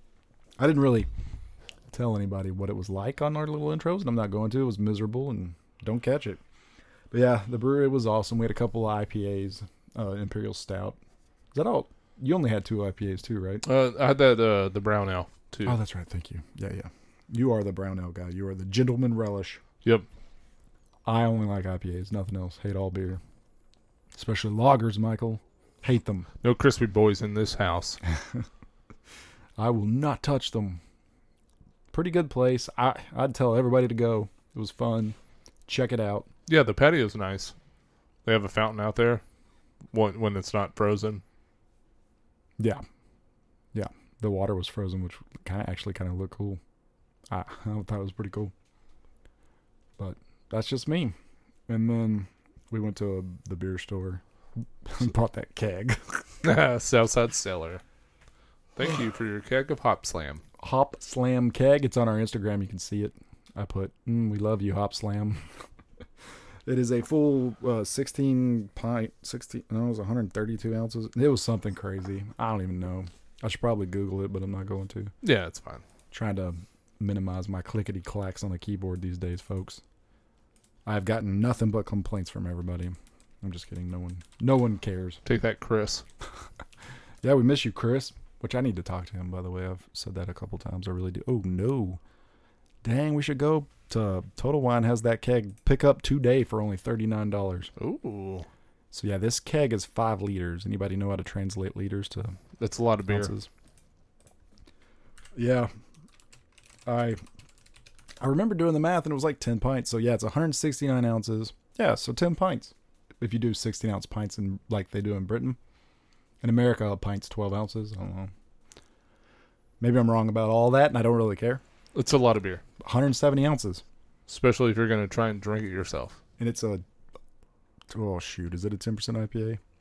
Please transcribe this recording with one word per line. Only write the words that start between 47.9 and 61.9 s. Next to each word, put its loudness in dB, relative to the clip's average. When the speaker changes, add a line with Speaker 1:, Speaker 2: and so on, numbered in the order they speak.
Speaker 1:
it -6
was -6
pretty -8
cool. -6
But -10
that's -2
just -4
me. 0
And 0
then 0
we -4
went -4
to -4
a, -12
the -6
beer -4
store -8
<laughs> -10
and 0
bought 2
that -10
keg. 0
<laughs> 6
Speaker 2:
Southside 4
Cellar. -6
Thank -2
you -2
for -6
your -4
keg -2
of -2
Hop 2
Slam. -6
Speaker 1:
Hop 2
Slam 0
keg. 6
It's 0